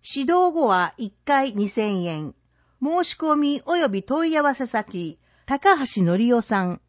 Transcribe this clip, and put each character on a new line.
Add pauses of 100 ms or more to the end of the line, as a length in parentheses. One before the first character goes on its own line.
指
導
後
は
一 (120)
回
二
千
円。 (480)
申
し
込
み
及
び
問
い
合
わ
せ
先、 (260)
高
橋
則
夫
さ
ん。